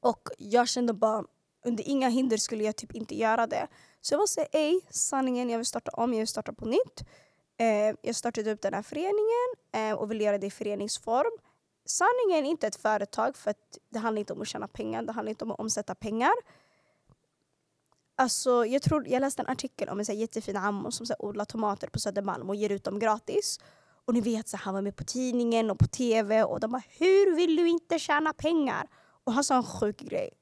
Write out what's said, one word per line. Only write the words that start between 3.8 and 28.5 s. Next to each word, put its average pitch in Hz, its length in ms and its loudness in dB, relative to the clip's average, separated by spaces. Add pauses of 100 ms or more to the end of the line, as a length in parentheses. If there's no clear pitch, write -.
Så - 140 0
jag 294 40 2
var 415 80 4
så 370 140 0
här, 302 120 0
"Ej, 311 280 4 (100)
sanningen, 247 600 0
jag 233 80 0
vill 233 80 -4
starta - 240 -6
om, 240 220 0
jag 220 60 0
vill 220 100 -2
starta - 240 -6
på 226 120 -14
nytt." 311 400 0 (540)
Eh, 214 440 2
jag 233 140 -4
startade 220 360 -2
upp 208 80 -4
den 196 140 -2
här 202 80 -4
föreningen, 427 680 0 (240)
eh, 214 260 -2
och 208 120 -4
vill 220 100 -4
göra 208 180 2
det 196 80 -4
i 202 40 -4
föreningsform. 226 880 -2 (480)
Sanningen 381 600 4
är 294 40 0
inte 311 160 -2
ett 208 100 -2
företag, 214 600 0
för - 140 -4
att - 280 -10 (100)
det 233 100 -6
handlar 220 220 -2
inte 202 120 -6
om - 80 -8
att 214 80 -6
tjäna 202 200 -8
pengar, 226 340 -6
det 220 100 -8
handlar 220 180 -6
inte 220 140 -8
om 226 60 -6
att - 100 -6
omsätta 214 340 -4
pengar. 226 400 0 (1800)
Alltså, 247 500 2
jag 262 160 2
tror, 302 260 0
jag 254 120 2
läste 269 220 -2
en - 60 -4
artikel - 400 -6
om 196 100 -4
en 208 60 -2
så 214 80 -4
här 208 60 -4
jättefin 220 380 -4
ammo 202 340 -2
som 233 160 -8
så - 60 -2
här - 120 -6
odlar 208 200 -4
tomater 208 440 -4
på - 120 -6
Södermalm 196 480 -4
och 202 80 -2
ger 208 140 -2
ut 196 140 -4
dem 202 140 -4
gratis. 220 640 0 (440)
Och 233 100 2
ni 240 60 4
vet, 220 280 -2
så - 80 -8
han 190 180 -6
var 196 80 -2
med 202 140 -6
på - 80 -10
tidningen 233 680 0
och 190 80 -2
på - 80 8
T 226 360 2
V 220 220 4
och - 160 -2
de 220 100 -2
bara, 254 120 -4 (160)
"Hur 381 380 6
vill 330 200 4
du 339 120 4
inte 339 300 0
tjäna 302 340 0
pengar?" 302 560 0 (360)